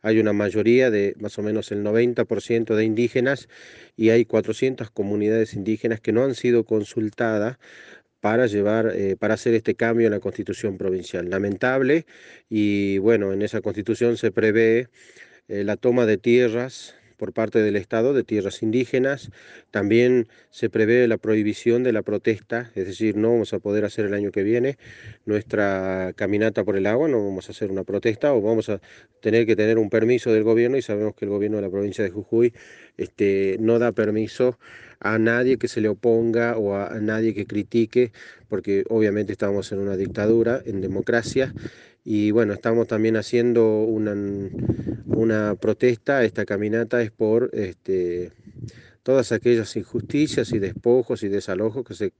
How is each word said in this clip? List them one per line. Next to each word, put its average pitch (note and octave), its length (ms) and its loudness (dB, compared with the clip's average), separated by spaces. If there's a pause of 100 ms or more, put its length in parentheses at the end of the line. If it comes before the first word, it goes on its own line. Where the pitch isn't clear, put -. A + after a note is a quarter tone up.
hay A2 200 4
una G#2+ 120 2
mayoría G#2+ 580 2
de G2+ 280 0
más G#2 200 -10
o G#2 40 -6
menos G#2+ 280 -4
el G2+ 120 -4
noventa A#2 420 2
por G#2+ 160 -2
ciento A#2 360 0
de G#2+ 80 2
indígenas A#2+ 640 0 (460)
y A2 140 2
hay A2+ 160 6
cuatrocientas A#2 680 -2
comunidades G#2+ 600 0
indígenas A2 480 -4
que A2 120 -2
no A#2+ 120 2
han C3+ 120 -2
sido A#2 280 2
consultadas A2 960 -2 (640)
para A#2 260 2
llevar, G#2 480 2
eh, F#2+ 240 -2
para G#2+ 160 0
hacer A2+ 200 0
este A2 200 0
cambio A#2 320 2
en G#2+ 60 4
la G2+ 80 -2
constitución G2 580 -6
provincial. F#2 500 -4
Lamentable, B2+ 760 0 (420)
y G2+ 500 0
bueno, G2+ 340 2
en G2 100 -2
esa G#2+ 180 -4
constitución G#2+ 560 -2
se A2 140 -2
prevé, A2+ 560 2 (600)
eh, G2+ 160 -6
la G#2 120 -2
toma B2 300 2
de G#2+ 120 4
tierras A#2+ 760 0 (220)
por G2 160 -8
parte A2 280 0
del G#2+ 160 2
Estado, A2+ 380 0
de B2 100 0
tierras G2 380 -4
indígenas. B2+ 680 -2 (400)
También A#2 580 4 (220)
se G#2+ 200 -4
prevé A#2 360 4
la A2 120 2
prohibición A2 680 0
de B2 80 2
la G#2+ 100 -2
protesta, A2+ 720 -4
es F#2+ 120 -4
decir, G2+ 300 -2
no A2 160 2
vamos A2+ 220 0
a F#2+ 60 -4
poder G#2 240 -2
hacer G#2 220 -4
el G2+ 80 -2
año G2+ 180 -2
que G2+ 100 -2
viene A#2+ 340 0 (480)
nuestra F#2+ 920 -2
caminata G#2 480 -2
por G2 120 -2
el F#2+ 100 0
agua, B2+ 220 0
no A#2 160 0
vamos F#2+ 240 -8
a G2 40 -16
hacer G2 200 -6
una F#2+ 120 -6
protesta, A2 500 -2
o A#2 60 2
vamos A2 280 0
a G2+ 120 -4 (400)
tener A2 260 2
que A2 100 2
tener A2 220 2
un G#2+ 120 0
permiso A#2 420 2
del A2 100 4
gobierno, A#2 340 2
y B2+ 60 -2
sabemos G#2 320 -4
que - 100 -8
el G2+ 60 -4
gobierno G#2 280 -2
de G2+ 40 -2
la F#2+ 80 -4
provincia G2 320 -4
de G2 80 -2
Jujuy, A2+ 440 0 (420)
este, G2 640 -2
no A#2 180 2
da A#2 140 0
permiso A2 680 -2 (400)
a G#2+ 200 0
nadie A#2+ 400 2
que A#2 100 -4
se - 120 -4
le G#2+ 80 0
oponga A#2 720 0
o G2+ 160 -2
a, G2 140 -4
a A2+ 120 -8
nadie A2 340 0
que G2 120 -8
critique, A2+ 640 0 (380)
porque G2 400 -2
obviamente G#2+ 420 0
estamos G2+ 400 -4
en G2+ 80 -6
una G2 180 -4
dictadura, A2 680 0
en G2 160 -6
democracia, A2+ 760 -2 (500)
y G#2+ 280 0
bueno, G#2+ 200 2
estamos A2+ 360 0
también A2 280 0
haciendo A2+ 680 2
una, G#2+ 280 -2 (920)
una G#2+ 480 0
protesta. A#2+ 680 0
Esta G#2 200 -2
caminata G#2+ 560 -2
es A2 120 -2
por, A2+ 400 0
este, F2+ 800 -4 (720)
todas B2+ 260 2
aquellas A2+ 460 2
injusticias B2 760 -2
y A2+ 60 0
despojos A#2 640 0
y G#2 60 -4
desalojos G#2 560 -4
que G2+ 100 -14
se G2 260 -4